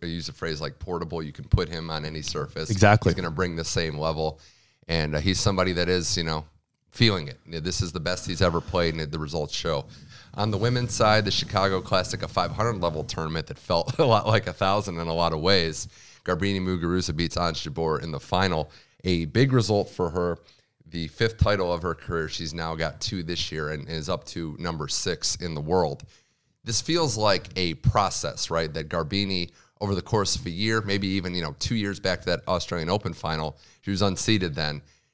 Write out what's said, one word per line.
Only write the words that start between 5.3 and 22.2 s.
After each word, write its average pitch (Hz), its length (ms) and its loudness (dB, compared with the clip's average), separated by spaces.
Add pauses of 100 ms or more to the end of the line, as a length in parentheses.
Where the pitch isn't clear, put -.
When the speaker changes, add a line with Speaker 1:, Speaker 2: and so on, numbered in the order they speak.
Speaker 1:
somebody 92 340 2
that 87 160 0
is, 90 280 0
you 87 60 0
know, 80 200 -2 (460)
feeling 98 380 2
it. 64 100 -14 (260)
This 90 180 -2
is 90 100 -4
the 87 80 -4
best 90 260 -4
he's 87 160 -2
ever 85 200 4
played, 85 340 0
and 78 160 -4
the 76 80 -4
results 76 360 -4
show. 73 300 -2 (480)
On 104 160 0
the 104 80 0
women's 123 380 0
side, 107 300 6
the 98 60 0
Chicago 95 500 2
Classic, - 420 0
a 85 40 -2
five 90 240 0
hundred 107 300 0
level 80 220 0
tournament 80 440 -4
that - 120 -14
felt - 380 0
<laughs> - 20 2
a 123 60 6
lot 110 200 6
like 107 220 2
a 87 60 -4
thousand 98 440 0
in 82 100 -4
a 82 60 -2
lot 82 200 2
of 78 60 -2
ways. 85 480 2 (380)
Garbiñe 95 360 2
Muguruza 90 540 0
beats 82 220 0
Ons 85 260 0
Jabeur 78 380 -2
in 82 100 -8
the 71 80 -4
final. 90 520 0 (320)
A 87 220 2
big 123 280 2
result 107 360 4
for 90 200 0
her. 87 300 0 (480)
The 82 220 -6
fifth 110 280 -2
title 95 340 4
of 85 120 -2
her 87 100 0
career. 82 340 -4